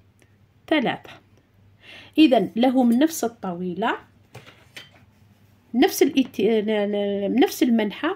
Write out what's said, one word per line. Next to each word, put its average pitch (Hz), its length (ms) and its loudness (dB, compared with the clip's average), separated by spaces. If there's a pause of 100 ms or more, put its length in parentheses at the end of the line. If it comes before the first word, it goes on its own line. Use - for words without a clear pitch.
(680)
ثلاثة. 233 420 -4 (1080)
إذن 240 380 4
لهم 247 380 2
نفس 294 300 0
الطويلة، 190 720 -6 (1800)
نفس 311 300 2
الات-، 269 380 0
ن-، 208 500 0
ن-، 202 480 -2
نفس 359 240 0
المنحى 226 520 -2